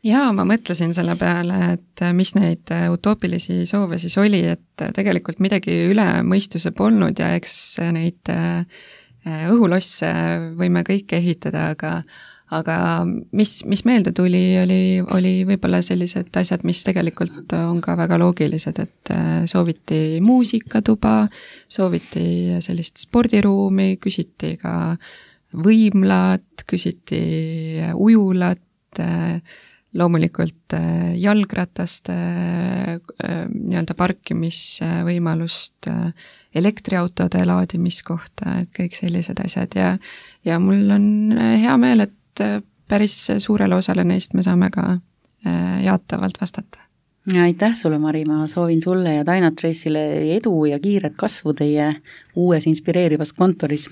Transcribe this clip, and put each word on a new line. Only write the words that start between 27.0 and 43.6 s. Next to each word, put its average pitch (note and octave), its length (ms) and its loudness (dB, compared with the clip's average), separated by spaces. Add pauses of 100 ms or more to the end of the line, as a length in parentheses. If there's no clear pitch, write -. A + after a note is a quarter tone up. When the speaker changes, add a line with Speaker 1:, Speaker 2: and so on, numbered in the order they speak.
Speaker 1:
ujulat, F#3 720 4 (400)
äh, E3+ 380 -2 (560)
loomulikult, E3+ 800 0
äh, E3+ 400 0
jalgrataste, F#3 960 -2
äh, F3 1400 -4
nii-öelda F3 480 -4
parkimisvõimalust, E3+ 1900 -4
äh, E3+ 240 -4 (420)
elektriautode F3+ 920 -2
laadimiskohta, F3 1120 -2
et F3 160 -6
kõik F3 220 -4
sellised F3 420 -4
asjad - 360 -4
ja, F#3 140 2 (540)
ja E3+ 160 0
mul G3+ 320 4
on, G3+ 140 4 (260)
äh, A3+ 300 4
hea B3+ 180 4
meel, A#3+ 260 6
et, - 380 -10
äh, G#3 140 -2 (300)
päris G#3 280 2 (220)
suurele G3 420 0